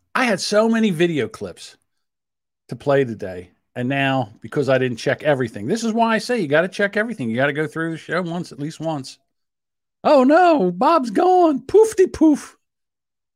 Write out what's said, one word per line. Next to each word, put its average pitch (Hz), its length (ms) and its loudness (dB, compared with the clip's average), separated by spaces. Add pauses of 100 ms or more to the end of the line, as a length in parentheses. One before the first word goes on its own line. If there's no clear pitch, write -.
(140)
had 233 260 -2
so 214 280 0
many 226 220 2
video 160 360 0
clips - 500 -14 (920)
to 131 80 -10
play 139 280 0
today. 95 460 -10 (240)
And 123 140 -6
now, 135 520 -2
because 127 280 -4
I 131 100 4
didn't 123 200 -2
check 127 260 -4
everything, 127 420 -2
this 220 160 -4
is 226 100 -2
why 226 220 0
I 220 40 -2
say 240 200 -4
you 175 80 -4
gotta 156 220 0
check 202 280 -4
everything. 208 320 -4
You 110 60 -4
gotta 139 180 0
go 151 140 -4
through 160 240 -6
the 165 60 -8
show 165 260 -6
once, 170 300 -8
at - 80 -14
least 151 180 -10
once. 156 400 -8 (840)
Oh 269 180 6
no, 294 480 4
Bob's 254 400 0
gone. 349 520 2
Poofty 403 500 4
poof. - 440 2 (800)